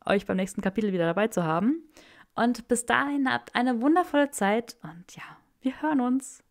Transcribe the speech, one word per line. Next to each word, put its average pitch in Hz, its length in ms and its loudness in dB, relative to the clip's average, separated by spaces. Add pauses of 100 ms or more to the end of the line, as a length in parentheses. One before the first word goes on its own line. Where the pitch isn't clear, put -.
euch 196 220 0
beim 190 100 0
nächsten 185 240 -4
Kapitel 196 320 0
wieder 170 140 2
dabei 196 220 2
zu 180 160 -2
haben. 196 380 0 (520)
Und 240 340 0
bis 233 160 0
dahin 269 480 0
habt - 220 -6
eine 240 260 0
wundervolle 294 500 2
Zeit 214 520 -2
und 170 340 -18
ja, - 60 -16 (400)
wir 262 180 -4
hören 302 220 2
uns. 247 480 -2